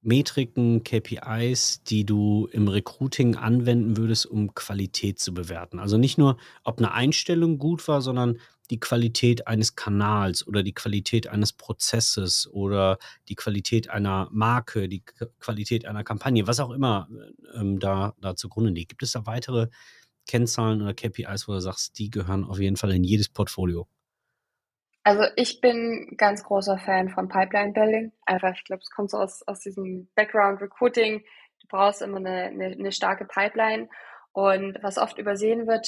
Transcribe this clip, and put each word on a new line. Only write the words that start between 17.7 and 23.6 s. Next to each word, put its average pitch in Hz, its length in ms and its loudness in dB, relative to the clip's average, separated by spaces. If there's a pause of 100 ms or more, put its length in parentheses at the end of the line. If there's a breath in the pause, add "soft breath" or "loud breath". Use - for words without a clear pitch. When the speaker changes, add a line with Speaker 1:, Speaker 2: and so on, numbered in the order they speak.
Speaker 1:
da, 98 420 -2
da 95 140 -6
zugrunde 107 340 -2
liegt. 82 200 -4
Gibt - 140 -10
es 135 100 -6
da 110 120 -6
weitere 117 420 -2 (640 soft breath)
Kennzahlen 113 520 2
oder 101 120 -2
K - 160 -6
P - 140 -8
Is, 101 240 -8
wo 107 60 -4
du 95 60 -2
sagst, - 400 -6
die 104 100 -6
gehören 95 360 -2
auf 95 140 -6
jeden 98 180 0
Fall 98 160 0
in 90 100 4
jedes 101 240 2
Portfolio? 90 640 -4 (1120)